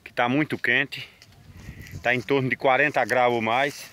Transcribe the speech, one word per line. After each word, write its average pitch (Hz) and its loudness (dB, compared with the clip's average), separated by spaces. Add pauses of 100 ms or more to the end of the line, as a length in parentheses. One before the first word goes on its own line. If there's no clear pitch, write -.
que - -20
tá 120 0
muito 135 -2
quente. 131 -2 (920)
Tá 120 2
em 123 -2
torno 135 0
de 120 0
quarenta 135 2
graus 123 2
ou 117 0
mais. 127 -2